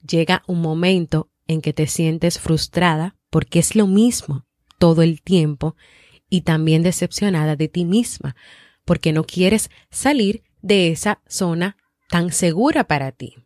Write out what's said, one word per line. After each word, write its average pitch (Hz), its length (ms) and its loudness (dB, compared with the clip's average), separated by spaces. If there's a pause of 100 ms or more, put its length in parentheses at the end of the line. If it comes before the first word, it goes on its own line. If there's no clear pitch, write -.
llega 165 420 0
un 170 140 -2
momento 165 680 0 (160)
en 160 140 -2
que 147 120 -4
te 151 140 -2
sientes 165 520 -2
frustrada 165 760 -2 (140)
porque - 300 0
es - 160 -2
lo 214 120 4
mismo 196 580 0 (320)
todo 165 240 4
el 165 200 2
tiempo 156 540 0 (540)
y 185 120 0
también 160 420 2
decepcionada 170 720 0
de 151 120 -2
ti 180 180 -4
misma 180 500 -2 (480)
porque 165 300 0
no 160 100 0
quieres 190 460 0 (200)
salir 226 540 0 (180)
de 185 280 2
esa 185 380 -4
zona 175 500 -4 (320)
tan 170 220 0
segura 214 540 0
para 139 260 -2
ti. - 240 -16 (100)